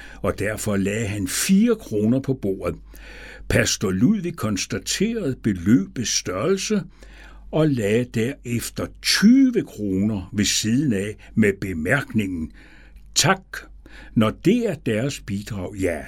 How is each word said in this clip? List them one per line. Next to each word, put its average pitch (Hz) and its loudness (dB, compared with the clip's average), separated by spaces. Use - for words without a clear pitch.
og 95 -2
derfor 104 -2
lagde 101 -2
han 101 -4
fire 214 2
kroner 110 0
på 135 -4
bordet. 95 -4
Pastor - 2
Ludvig 165 2
konstaterede 135 -2
beløbets 107 2
størrelse 185 -2
og 156 4
lagde 117 2
derefter 117 -4
tyve 240 6
kroner 101 -2
ved 101 2
siden 120 2
af 101 -4
med 101 4
bemærkningen: 95 -2
"Tak. 190 2
Når 110 4
det 220 2
er 165 -4
deres 123 -4
bidrag, 104 -8
ja, 87 -2